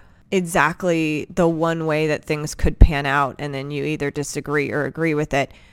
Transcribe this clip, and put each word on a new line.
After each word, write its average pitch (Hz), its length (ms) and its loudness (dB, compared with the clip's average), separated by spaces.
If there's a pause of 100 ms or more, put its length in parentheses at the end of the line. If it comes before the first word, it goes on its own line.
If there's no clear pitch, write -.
(300)
exactly 165 1000 0
the 170 180 2
one 165 380 -2
way 156 220 0
that 151 160 -4
things 151 300 -6
could - 240 0
pan 143 280 6
out, 139 320 0
and 147 160 -8
then 139 160 -8
you 143 140 -6
either 147 260 -4
disagree 143 600 -4
or 139 120 -2
agree 160 300 -2
with 147 180 -2
it. 135 200 -2 (200)